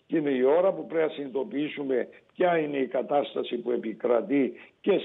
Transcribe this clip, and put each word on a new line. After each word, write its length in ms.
Και 100
είναι 140
η 120
ώρα 300
που 140
πρέπει 200
να 60
συνειδητοποιήσουμε 960
ποια 240
είναι 180
η 100
κατάσταση 720
που 140
επικρατεί 800
και 240